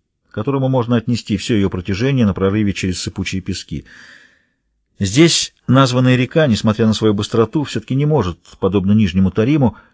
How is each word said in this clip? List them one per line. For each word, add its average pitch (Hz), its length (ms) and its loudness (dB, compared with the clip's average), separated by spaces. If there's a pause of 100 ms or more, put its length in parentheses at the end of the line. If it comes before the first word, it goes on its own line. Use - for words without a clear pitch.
(280)
к - 60 -20
которому 131 340 -2
можно 120 280 0
отнести 113 400 -4
всё 117 180 -2
её 98 160 2
протяжение 110 560 -2
на 92 80 0
прорыве 98 380 0
через 92 280 -6
сыпучие - 400 -8
пески. 80 440 -10 (1120)
Здесь 131 560 0 (140)
названная 127 480 4
река, 135 320 0
несмотря 110 400 0
на 107 60 2
свою 107 200 0
быстроту, 110 480 -2
всё-таки 131 320 -8
не 143 120 0
может, 113 340 -2 (180)
подобно 98 320 0
Нижнему 95 400 2
Тариму, 127 460 0 (180)